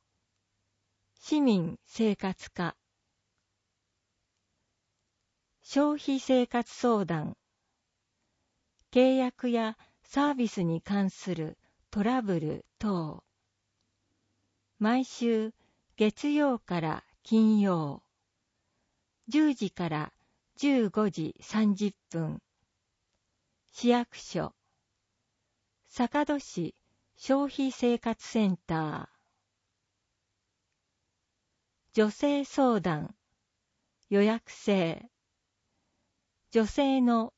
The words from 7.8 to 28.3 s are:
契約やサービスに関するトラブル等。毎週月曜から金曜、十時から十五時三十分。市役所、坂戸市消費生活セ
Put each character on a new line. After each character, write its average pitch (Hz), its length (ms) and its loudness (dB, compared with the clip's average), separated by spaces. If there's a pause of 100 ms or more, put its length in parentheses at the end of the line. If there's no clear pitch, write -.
契 262 260 6
約 247 340 -2
や 226 280 -2 (300)
サ 285 220 0
ー 285 40 -2
ビ 247 120 0
ス - 160 -4
に 165 180 -2
関 196 300 -2
す - 240 -8
る 160 240 -8 (320)
ト 202 140 -2
ラ 247 180 0
ブ 190 160 0
ル 151 260 -6 (140)
等。 180 460 -4 (1500)
毎 240 260 2
週 226 480 -2 (440)
月 214 320 0
曜 294 320 2
か 175 200 -4
ら 160 240 -4 (200)
金 220 340 4
曜、 165 460 0 (1200)
十 294 260 4
時 202 200 -4
か 175 160 -4
ら 151 240 -6 (440)
十 262 340 2
五 214 200 0
時 156 300 -6
三 214 340 0
十 202 180 -2 (160)
分。 156 320 -6 (1300)
市 - 160 -2
役 240 280 0
所、 - 380 -8 (1300)
坂 294 360 -2
戸 294 140 -2
市 - 380 -8 (400)
消 277 360 0
費 269 200 -4
生 240 260 0
活 - 280 -6
セ 220 200 2